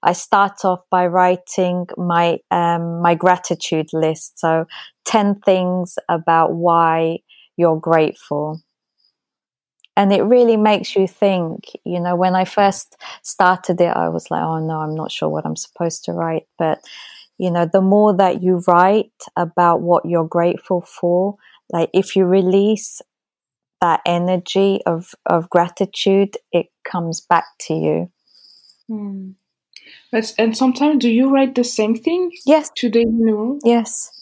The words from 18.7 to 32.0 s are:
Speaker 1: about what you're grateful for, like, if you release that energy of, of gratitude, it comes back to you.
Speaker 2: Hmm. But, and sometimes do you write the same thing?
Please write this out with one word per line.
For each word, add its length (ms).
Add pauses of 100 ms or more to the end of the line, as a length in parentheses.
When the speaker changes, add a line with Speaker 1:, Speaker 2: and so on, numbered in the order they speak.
Speaker 1:
about 460
what 240
you're 220
grateful 540
for, 560 (340)
like, 220
if 220
you 100
release 760 (800)
that 240
energy 800
of, 300 (100)
of 240
gratitude, 880 (140)
it 160 (160)
comes 380
back 240 (160)
to 120
you. 380 (760)
Speaker 2:
Hmm. 440 (800)
But, 260
and 180
sometimes 460
do 80
you 240
write 220
the 80
same 320
thing? 360 (140)